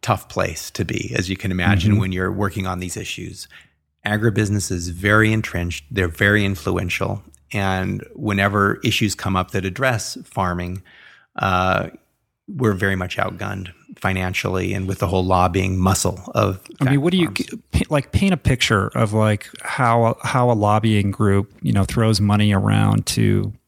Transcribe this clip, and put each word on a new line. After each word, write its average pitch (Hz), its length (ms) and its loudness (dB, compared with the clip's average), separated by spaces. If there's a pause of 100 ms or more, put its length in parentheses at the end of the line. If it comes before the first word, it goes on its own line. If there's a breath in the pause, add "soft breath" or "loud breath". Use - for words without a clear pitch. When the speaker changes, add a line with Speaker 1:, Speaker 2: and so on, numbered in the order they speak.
Speaker 1:
tough - 260 -2
place 92 440 -4
to - 120 -4
be, - 320 -6
as 92 140 -2
you 95 60 -4
can 92 160 -6
imagine, 90 400 2
Speaker 2:
Mm-hmm. 104 80 4
Speaker 1:
when 95 120 -2
you're 92 200 -2
working 95 340 -4
on 90 140 -6
these 90 160 -8
issues. 90 500 -12 (580 loud breath)
Agribusiness 104 680 0
is 87 160 -6
very 104 440 4
entrenched. 92 560 -4
They're 92 200 0
very 101 360 2
influential. 95 800 -4 (300)
And 98 520 -2 (100)
whenever 101 680 2
issues 113 320 0
come 95 220 -2
up 92 160 -2
that 95 120 -2
address 117 600 -2
farming, 90 580 -4 (540 loud breath)
uh, 92 540 0 (580)
we're 127 260 0
very 95 220 0
much 90 200 -6
outgunned 95 560 -6 (240)
financially 92 760 -2
and 95 140 -4
with 95 100 -4
the 101 80 -2
whole 92 180 2
lobbying 92 540 2
muscle 92 420 0 (140)
of 98 260 0 (200)
Speaker 2:
I 143 40 2
mean, 131 100 4
Speaker 1:
fat 139 80 2
Speaker 2:
what 170 100 2
do 190 60 0
you, 170 80 2
Speaker 1:
farms. - 280 -6 (160)
Speaker 2:
pa-, - 200 0
like, 147 200 -2
paint 196 220 2
a 170 60 0
picture 107 580 2
of, 113 160 2
like, 107 360 2 (140)
how, 117 600 2
how 123 280 2
a 117 40 4
lobbying 104 580 2
group, 98 400 2 (100)
you - 100 0
know, 101 120 2
throws 110 360 2
money 104 320 4
around 104 540 2
to 101 460 0 (160)